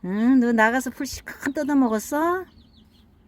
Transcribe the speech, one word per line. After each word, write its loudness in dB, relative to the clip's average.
응, 4
너 2
나가서 2
풀 -10
실컷 -10
뜯어먹었어? 0